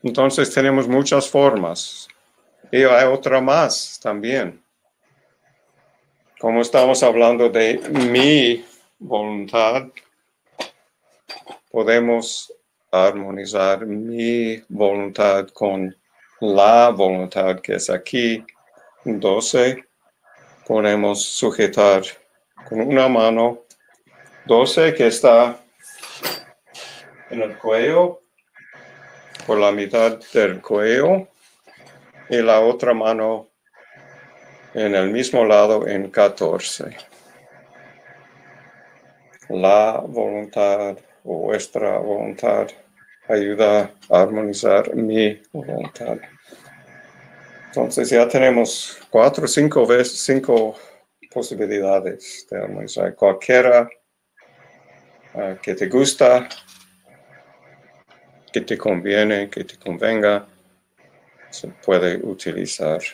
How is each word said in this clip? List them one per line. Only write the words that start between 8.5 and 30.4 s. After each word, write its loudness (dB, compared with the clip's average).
voluntad, -2
podemos -2
armonizar -2
mi -6
voluntad -2
con -6
la 6
voluntad -2
que -8
es -6
aquí, -4
doce. -2
Podemos 0
sujetar 0
con -6
una 2
mano 2
doce 2
que 2
está 4
en -8
el -6
cuello, 0
por 0
la 4
mitad 0
del 2